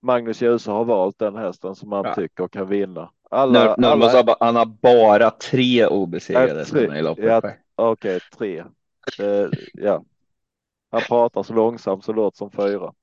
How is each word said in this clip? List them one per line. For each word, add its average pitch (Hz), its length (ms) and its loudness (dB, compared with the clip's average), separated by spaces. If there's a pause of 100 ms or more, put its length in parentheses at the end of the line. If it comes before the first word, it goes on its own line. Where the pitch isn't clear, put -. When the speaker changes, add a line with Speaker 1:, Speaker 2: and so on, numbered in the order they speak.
Speaker 1:
Magnus 120 400 -2
Djuse 120 300 0
har 110 140 -2
valt 101 340 -2
den 104 160 -4
hästen 98 400 -10
som 104 160 -14
han 98 140 -4
Speaker 2:
Ja. 101 100 -6
Speaker 1:
tycker 90 320 -8
kan 95 200 -10
vinna. 92 440 -6 (180)
Alla, 123 360 4
Speaker 2:
Nor-, 110 160 0
Normos 131 280 4
Speaker 1:
alla 127 80 4
Speaker 2:
har 123 60 6
ba-, 113 160 2
han 117 160 2
har 117 100 2
bara 113 680 4
tre 127 560 0
obesegrade 87 720 -2
Speaker 1:
Ja, 73 60 -8
tre. 92 340 -2
Speaker 2:
i - 20 -2
loppet. 80 240 -4
Speaker 1:
Ja, 110 260 0 (240)
okej, 107 440 -2 (180)
tre. 95 220 -8 (600)
Eh, 101 300 -2 (240)
ja. 95 300 -4 (880)
Han 113 100 -2
pratar 120 420 0
så - 100 -12
långsamt 110 520 -2
så 110 80 -6
låter 107 240 -2
som 101 140 -14
fyra. 101 520 -4